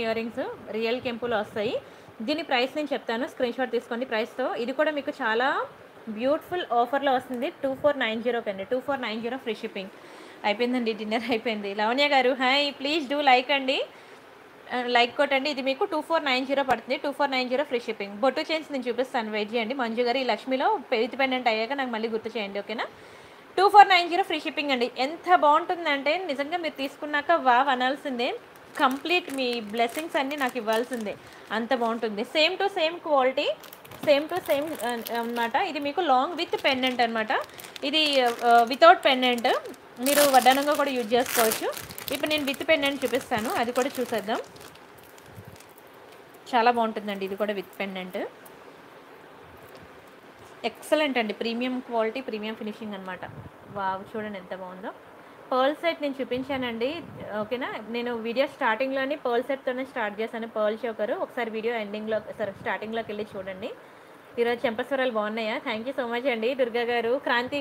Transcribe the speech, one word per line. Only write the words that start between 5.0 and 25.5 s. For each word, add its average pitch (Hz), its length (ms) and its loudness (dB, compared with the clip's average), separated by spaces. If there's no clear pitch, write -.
చాలా 233 260 2
beautiful 302 480 -2
ఆఫర్లో 269 380 2
వస్తుంది, 262 300 -4
టూ 269 80 0
ఫోర్ 285 220 4
నైన్ 220 220 -2
జీరోకి 233 260 -2
అండి, 190 200 -6
two 254 140 2
four 269 200 -2
nine 220 180 -6
zero 233 220 -4
free 226 160 -2
shipping. 202 320 -8
అయిపోయిందండి, 240 520 0
dinner 220 320 -2
అయిపోయింది. 214 460 -2
లావణ్య 240 340 4
గారు 254 180 6
hi, 277 240 4
please 285 340 -2
do 285 60 0
like 254 260 6
అండి, 269 220 0
ఆ, 247 40 -2
లైక్ 240 220 6
కొట్టండి. 277 360 2
ఇది 262 140 -4
మీకు 269 240 0
టూ 311 60 0
ఫోర్ 320 200 2
నైన్ 262 220 2
జీరో 277 200 2
పడుతుంది, 233 340 0
టూ 294 140 0
ఫోర్ 285 160 2
నైన్ 254 180 0
జీరో 262 180 2
ఫ్రీ 247 160 0
షిప్పింగ్. 202 360 -6
బొట్టు 269 260 2
చైన్స్ 320 240 -2
నేను 262 160 -4
చూపిస్తాను, 233 480 -2
వెయిట్ 208 180 -2
చేయండి. 233 260 -2
మంజు 226 280 0
గారు, 240 140 2
ఈ 254 80 -4
లక్ష్మిలో 262 380 0
పె-, 226 120 2
విత్ 240 200 -4
పెండెంట్ 254 300 0
అయ్యాక 220 280 -2
నాకు 254 160 -4
మళ్ళీ 220 180 -2
గుర్తు 220 220 -4
చేయండి, 202 260 -6
ఓకేనా? 233 240 -6
టూ 359 80 6
ఫోర్ 403 200 12
నైన్ 349 180 4
జీరో 370 180 2
ఫ్రీ 320 140 0
షిప్పింగ్ 294 320 -2
అండి. 240 120 0
ఎంత 339 380 2
బాగుంటుందంటే, 311 680 4